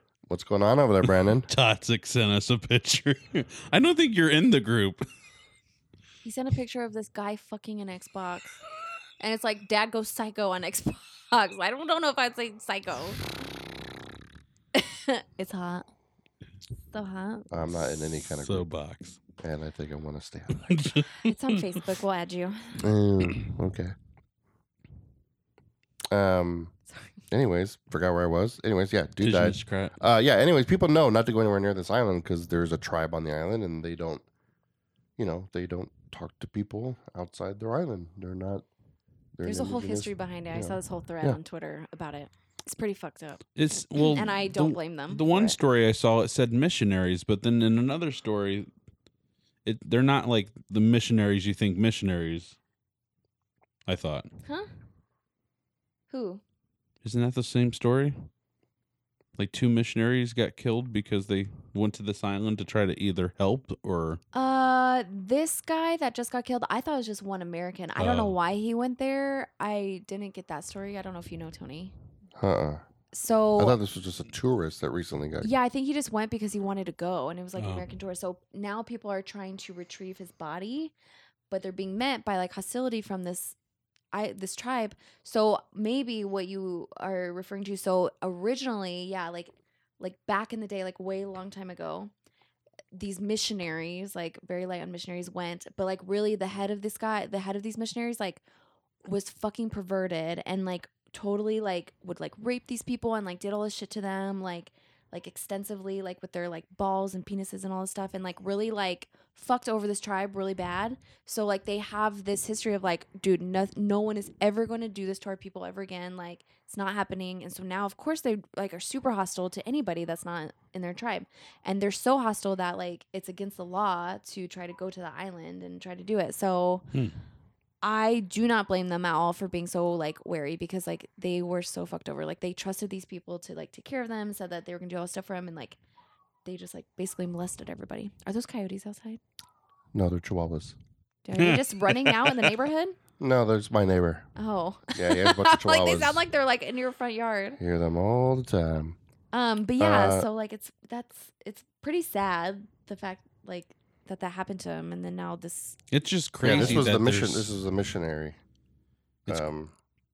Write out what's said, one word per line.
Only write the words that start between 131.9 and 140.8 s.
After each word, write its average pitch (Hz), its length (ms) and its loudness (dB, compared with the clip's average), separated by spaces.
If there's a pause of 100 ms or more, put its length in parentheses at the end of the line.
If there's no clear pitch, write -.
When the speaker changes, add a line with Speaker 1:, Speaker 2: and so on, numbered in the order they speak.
Speaker 3:
over. 147 160 -6
Like, 160 160 -8
they 180 100 -4
trusted 190 380 -6
these 190 160 -10
people 175 340 -12
to, - 160 -16
like, 156 160 -12
take - 140 -20
care 262 160 -6
of 226 80 -8
them, 214 240 -6
said 190 160 -10
that 170 160 -10
they 180 80 -10
were 175 60 -10
gonna 180 100 -12
do 180 80 -6
all 170 60 -6
this 175 80 -8
stuff 190 140 -10
for 196 100 -8
them, 180 120 -8
and, 165 80 -12
like, 135 220 -16 (640)
they 180 140 -10
just, 180 160 -16
like, 170 120 -16 (120)
basically 185 280 -6
molested 175 440 -6
everybody. - 420 -10 (160)
Are 196 60 -4
those 240 120 -4
coyotes 196 400 -8
outside? 220 340 -14 (760)
Speaker 1:
No, 92 160 2
they're 87 100 0
chihuahuas. 85 560 -4 (540)